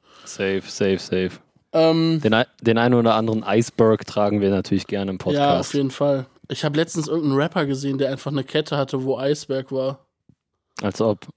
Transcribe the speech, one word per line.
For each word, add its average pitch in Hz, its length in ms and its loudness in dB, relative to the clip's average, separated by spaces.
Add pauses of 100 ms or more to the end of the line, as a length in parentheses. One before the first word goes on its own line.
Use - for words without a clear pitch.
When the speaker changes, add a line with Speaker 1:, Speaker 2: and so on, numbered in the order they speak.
(240)
Speaker 1:
Safe, 95 420 -2
safe, 98 340 0
safe. 92 320 -2 (420)
Speaker 2:
Ähm, 160 500 4
Speaker 1:
Den 110 100 2
ei-, 117 140 4 (140)
den 113 160 4
einen 120 180 4
oder 113 200 4
anderen 110 300 0
Iceberg 110 600 2
tragen 104 340 0
wir 98 100 2
natürlich 98 380 0
gerne 98 240 -4
im 95 60 -6
Speaker 2:
Ja, - 60 -12
Speaker 1:
Podcast. 143 480 2
Speaker 2:
auf - 20 -4
jeden 139 180 0
Fall. 139 340 0 (220)
Ich - 160 -6
hab 147 120 -2
letztens 160 340 -2
irgendeinen 147 320 0
Rapper 165 240 -2
gesehen, 139 320 -2
der 135 140 0
einfach 135 200 -8
eine 139 140 -2
Kette 151 320 -2
hatte, 135 260 -4
wo 131 140 -2
Eisberg 135 560 -4
war. 135 320 -4 (760)
Speaker 1:
Als 101 200 -2
ob. 110 360 0